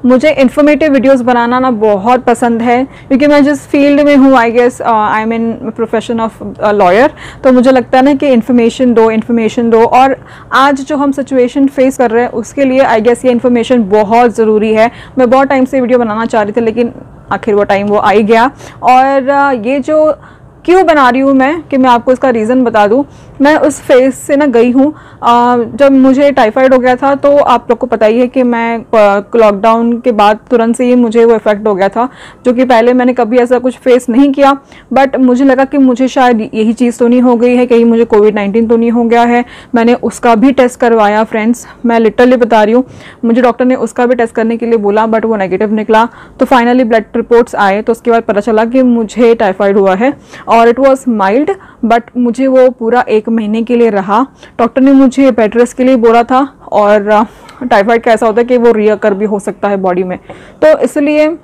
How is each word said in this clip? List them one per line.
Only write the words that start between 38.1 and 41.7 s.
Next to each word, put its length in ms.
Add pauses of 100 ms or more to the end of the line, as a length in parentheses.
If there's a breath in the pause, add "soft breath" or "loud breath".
नाइनटीन 320
तो 100
नहीं 140
हो 120
गया 180
है। 240 (300 loud breath)
मैंने 180
उसका 420
भी 160
test 280
करवाया 440
friends, 440 (180 loud breath)